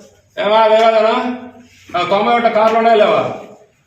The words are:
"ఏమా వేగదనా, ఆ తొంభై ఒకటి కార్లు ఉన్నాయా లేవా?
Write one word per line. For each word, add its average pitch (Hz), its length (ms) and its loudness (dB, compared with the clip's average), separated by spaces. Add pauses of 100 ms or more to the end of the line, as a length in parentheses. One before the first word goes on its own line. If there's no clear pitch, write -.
(400)
"ఏమా 214 260 2
వేగదనా, 226 720 0 (600)
ఆ 175 40 -4
తొంభై 208 360 0
ఒకటి 233 160 -2
కార్లు 220 240 2
ఉన్నాయా 226 180 2
లేవా? - 440 0 (460)